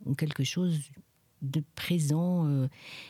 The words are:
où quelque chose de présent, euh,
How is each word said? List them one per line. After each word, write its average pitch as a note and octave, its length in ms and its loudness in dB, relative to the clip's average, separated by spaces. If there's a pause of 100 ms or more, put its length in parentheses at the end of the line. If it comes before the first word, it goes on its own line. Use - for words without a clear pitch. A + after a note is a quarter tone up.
où C#3 100 0
quelque D3+ 280 -2
chose F3 320 0 (680)
de C#3 200 0 (120)
présent, E3+ 720 2
euh, C3+ 200 2 (420)